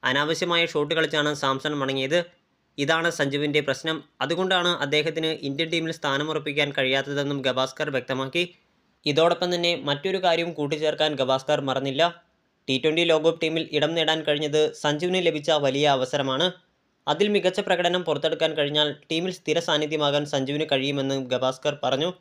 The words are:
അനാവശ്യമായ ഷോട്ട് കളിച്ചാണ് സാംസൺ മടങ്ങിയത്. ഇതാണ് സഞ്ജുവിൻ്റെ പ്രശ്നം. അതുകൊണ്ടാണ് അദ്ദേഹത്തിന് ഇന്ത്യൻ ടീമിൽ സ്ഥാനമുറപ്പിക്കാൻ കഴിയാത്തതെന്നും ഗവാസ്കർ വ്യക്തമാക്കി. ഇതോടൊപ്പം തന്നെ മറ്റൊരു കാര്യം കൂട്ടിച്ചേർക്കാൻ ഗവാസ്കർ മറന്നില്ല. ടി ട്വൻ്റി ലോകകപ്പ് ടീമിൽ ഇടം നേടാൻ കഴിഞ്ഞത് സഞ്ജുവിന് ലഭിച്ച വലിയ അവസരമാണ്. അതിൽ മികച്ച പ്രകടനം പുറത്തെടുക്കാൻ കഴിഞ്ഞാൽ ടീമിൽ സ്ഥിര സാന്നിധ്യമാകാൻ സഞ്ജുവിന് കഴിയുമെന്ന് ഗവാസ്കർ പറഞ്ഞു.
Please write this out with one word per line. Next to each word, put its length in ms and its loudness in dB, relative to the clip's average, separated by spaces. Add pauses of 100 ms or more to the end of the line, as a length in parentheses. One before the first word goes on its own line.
അനാവശ്യമായ 600 0
ഷോട്ട് 300 0
കളിച്ചാണ് 400 2
സാംസൺ 460 0
മടങ്ങിയത്. 380 0 (580)
ഇതാണ് 340 2
സഞ്ജുവിൻ്റെ 500 0
പ്രശ്നം. 380 -2 (220)
അതുകൊണ്ടാണ് 600 0
അദ്ദേഹത്തിന് 500 0 (100)
ഇന്ത്യൻ 280 -4
ടീമിൽ 300 -2
സ്ഥാനമുറപ്പിക്കാൻ 760 -2
കഴിയാത്തതെന്നും 640 0
ഗവാസ്കർ 480 -2
വ്യക്തമാക്കി. 560 -2 (600)
ഇതോടൊപ്പം 460 4
തന്നെ 200 0 (120)
മറ്റൊരു 420 -2
കാര്യം 280 2
കൂട്ടിച്ചേർക്കാൻ 640 0
ഗവാസ്കർ 460 0
മറന്നില്ല. 420 0 (640)
ടി 100 0
ട്വൻ്റി 260 2
ലോകകപ്പ് 400 2
ടീമിൽ 280 -2
ഇടം 220 0
നേടാൻ 300 0
കഴിഞ്ഞത് 380 0 (120)
സഞ്ജുവിന് 520 0
ലഭിച്ച 260 0 (120)
വലിയ 240 2
അവസരമാണ്. 600 0 (600)
അതിൽ 220 2
മികച്ച 300 0
പ്രകടനം 440 0
പുറത്തെടുക്കാൻ 500 0
കഴിഞ്ഞാൽ 360 0 (180)
ടീമിൽ 260 -2
സ്ഥിര 260 -2
സാന്നിധ്യമാകാൻ 680 0
സഞ്ജുവിന് 400 -2
കഴിയുമെന്ന് 500 0 (140)
ഗവാസ്കർ 500 -2
പറഞ്ഞു. 300 0 (120)